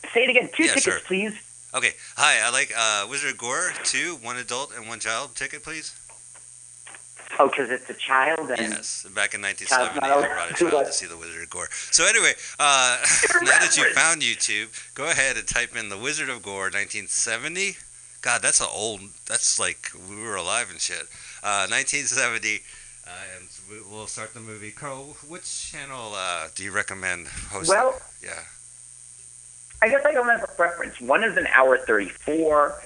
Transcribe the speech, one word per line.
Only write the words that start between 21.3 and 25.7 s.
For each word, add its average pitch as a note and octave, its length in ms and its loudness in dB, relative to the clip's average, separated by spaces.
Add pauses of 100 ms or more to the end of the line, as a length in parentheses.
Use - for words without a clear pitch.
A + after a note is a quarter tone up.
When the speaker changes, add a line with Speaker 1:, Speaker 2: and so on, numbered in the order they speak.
Speaker 2:
Uh, G2+ 260 0
nineteen C3+ 360 0
seventy, A2+ 580 -2 (420)
uh, - 40 -16 (260)
and F2+ 120 -20 (220)
we, G#2 120 -16 (100)
we'll G#2+ 160 -14
start A2 260 -12
the A#2+ 60 -18
movie. G#2+ 320 -14
Carl, C#3 460 -14 (100)
which - 440 -10